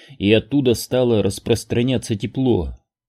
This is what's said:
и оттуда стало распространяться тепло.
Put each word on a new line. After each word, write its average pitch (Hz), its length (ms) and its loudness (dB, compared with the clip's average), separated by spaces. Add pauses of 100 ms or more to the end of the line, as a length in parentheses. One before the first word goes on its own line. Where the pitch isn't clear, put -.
(180)
и 98 140 2
оттуда 123 420 2
стало 120 480 0
распространяться 117 920 -2
тепло. 107 600 -2 (320)